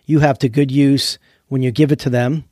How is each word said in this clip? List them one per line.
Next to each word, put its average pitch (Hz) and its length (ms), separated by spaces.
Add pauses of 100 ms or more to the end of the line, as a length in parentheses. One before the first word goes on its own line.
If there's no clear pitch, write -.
you 151 140
have 143 200
to 135 100
good 139 220
use 139 480 (280)
when 135 140
you 127 100
give 143 200
it 147 80
to 139 100
them 127 420